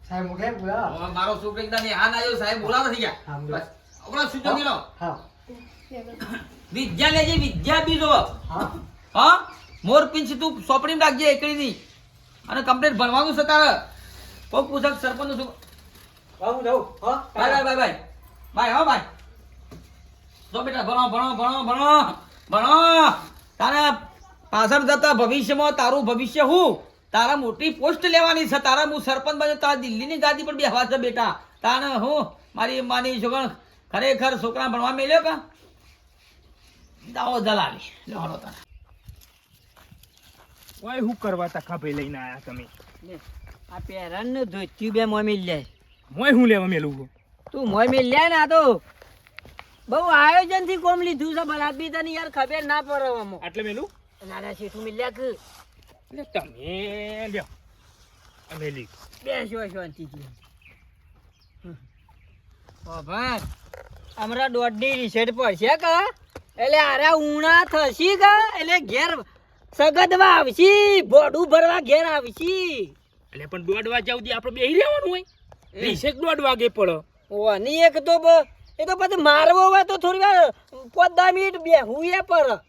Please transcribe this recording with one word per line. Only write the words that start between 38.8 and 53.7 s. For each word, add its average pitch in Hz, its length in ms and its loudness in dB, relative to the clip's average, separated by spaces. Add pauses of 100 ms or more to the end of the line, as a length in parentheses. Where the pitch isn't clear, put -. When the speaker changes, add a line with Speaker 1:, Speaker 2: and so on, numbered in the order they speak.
Speaker 3:
ઓય, 254 160 -10
હું 226 160 -4
કરવા 180 320 -6
તખા 170 300 -12
ભાઈ 151 160 -8
લઈને 143 240 -10
આયા 131 280 -16
તમે? 123 200 -16 (380)
Speaker 4:
લે, 175 160 -20 (520)
આ 180 80 -16
પહેરણ 190 460 -12
ને 254 200 -8
ધોતિયું 196 480 -12
બે 226 120 0
મોય 214 180 -2
મેલ 202 220 -4
લે. 151 220 -8 (440)
Speaker 3:
મોય 233 200 0
હું 247 160 6
લેવા 196 200 4
મેલું 151 300 -4
છું? 131 120 -16 (420)
Speaker 4:
તું 254 180 -6
મોય 214 180 2
મેલ 262 180 2
લે 294 240 2
ને, 330 60 0
આ 302 120 2
તો 285 340 4 (1080)
બહુ 254 80 -2
આયોજનથી 349 800 4
કોમ 349 240 0
લીધું 311 340 -4
છે, 320 120 -4
પણ 294 140 -6
આદમી 294 280 -6
તને 320 220 -8
યાર 320 180 -10
ખબર 285 340 -4
ના 294 180 -2
પડે 285 120 -8
આમાં. 226 520 -6
Speaker 3:
આટલે 208 180 -10
મેલું? 214 260 -8 (380)